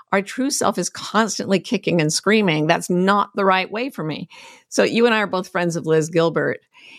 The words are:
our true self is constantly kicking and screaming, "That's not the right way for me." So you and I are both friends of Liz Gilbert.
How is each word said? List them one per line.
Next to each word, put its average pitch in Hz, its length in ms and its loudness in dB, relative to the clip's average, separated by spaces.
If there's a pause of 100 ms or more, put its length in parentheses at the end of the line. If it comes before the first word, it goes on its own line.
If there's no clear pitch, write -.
(120)
our 202 100 2
true 262 280 -4
self - 280 -2
is 175 120 -4
constantly 196 680 -2
kicking 175 400 -2
and 156 120 2
screaming, 185 540 2
"That's 170 240 0
not 190 440 2
the 202 120 -2
right 185 240 2
way 233 200 -6
for 165 140 -10
me." 156 240 -6 (400)
So - 140 0
you 233 240 2
and 233 80 4
I 220 60 0
are 202 60 -2
both 185 220 -4
friends 175 280 -2
of 160 100 -6
Liz 160 240 2
Gilbert. 160 500 0 (380)